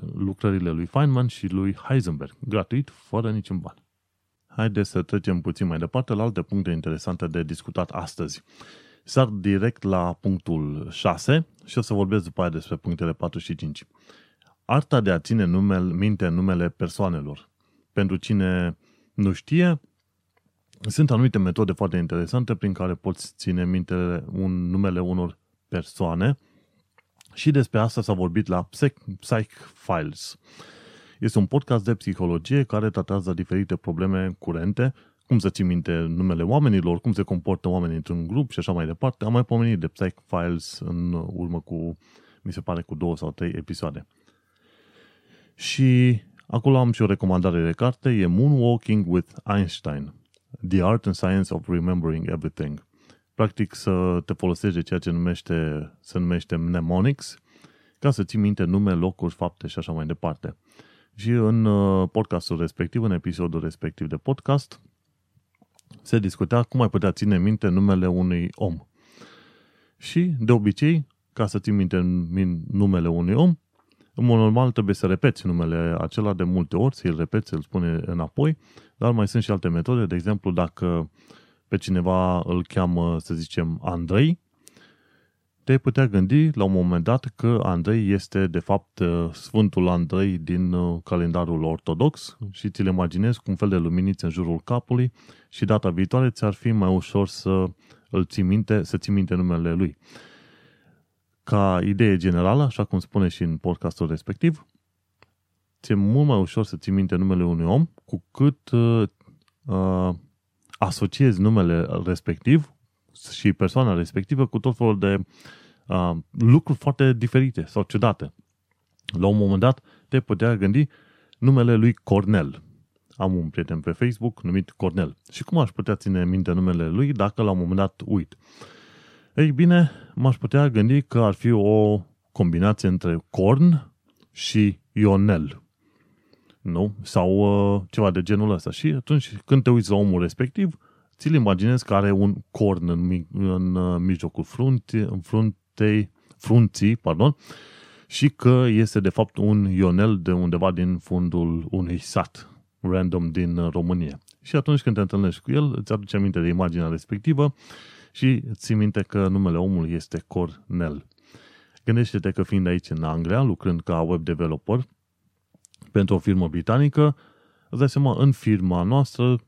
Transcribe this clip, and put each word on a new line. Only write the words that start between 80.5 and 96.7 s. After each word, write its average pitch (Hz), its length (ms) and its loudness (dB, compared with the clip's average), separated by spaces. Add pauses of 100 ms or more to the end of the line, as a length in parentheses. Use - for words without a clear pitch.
dacă 85 580 -2 (580)
pe 101 100 -2
cineva 92 680 0
îl 87 200 -2
cheamă, 85 540 0
să 82 140 -10
zicem, 82 500 -6
Andrei, 90 560 0 (1200)
te-ai 131 160 2
putea 135 280 2
gândi 101 460 4
la 104 100 -2
un 95 80 2
moment 90 320 2
dat 117 320 0
că 117 280 0
Andrei 95 460 0
este, 98 380 0
de 85 120 -4
fapt, - 400 -4
uh, 85 320 0
Sfântul 92 560 0
Andrei 90 500 0
din, 87 360 -2
uh, 87 300 -2
calendarul 85 600 -2
ortodox 82 720 -2 (140)
și - 180 -8
ți-l 95 160 -4
imaginezi 92 520 0
cu - 120 -10
un 95 60 -2
fel 101 140 0
de 95 80 2
luminițe 90 480 -2
în 85 60 -2
jurul 85 320 -4
capului 123 480 -2 (380)
și - 160 -6
data 101 240 2
viitoare 127 400 0
ți-ar 107 240 -2
fi 117 180 -2